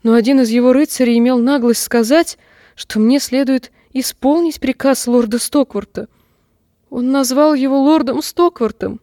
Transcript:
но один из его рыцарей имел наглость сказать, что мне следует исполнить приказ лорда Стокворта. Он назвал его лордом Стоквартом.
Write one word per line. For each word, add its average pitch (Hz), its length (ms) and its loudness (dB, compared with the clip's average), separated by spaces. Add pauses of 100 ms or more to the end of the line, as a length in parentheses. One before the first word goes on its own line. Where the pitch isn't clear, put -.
но 226 120 2
один 262 260 2
из 226 80 0
его 247 240 2
рыцарей 254 440 0
имел 240 220 2
наглость 240 420 0
сказать, 247 560 0 (380)
что - 240 -8
мне 247 200 2
следует 262 520 -2 (220)
исполнить 294 680 -2
приказ 262 480 -2
лорда 240 320 0
Стокворта. - 680 -4 (840)
Он 247 220 -4
назвал 277 420 2
его 269 280 0
лордом 285 400 0
Стоквартом. 220 800 -4